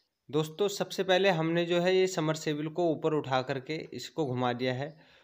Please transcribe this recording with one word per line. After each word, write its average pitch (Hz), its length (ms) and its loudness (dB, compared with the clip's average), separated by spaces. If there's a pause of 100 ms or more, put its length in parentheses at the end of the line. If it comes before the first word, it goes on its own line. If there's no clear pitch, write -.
(300)
दोस्तों, 156 380 -2
सबसे 185 360 -4
पहले 185 260 4
हमने 165 360 2
जो 175 140 2
है 185 160 4
ये 185 100 4
समरसेबल 156 640 -2
को 170 240 0
ऊपर 151 220 0
उठा 131 280 0
करके 135 500 -6
इसको 139 340 -6
घुमा 123 260 0
दिया 127 220 -2
है। 143 220 -8 (280)